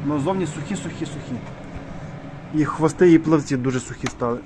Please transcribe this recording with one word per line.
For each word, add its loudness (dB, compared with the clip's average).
Но 0
зовні 0
сухі, -6
сухі, -6
сухі. -8
І 4
хвости, 6
і 10
плавці 2
дуже 0
сухі -10
стали. -2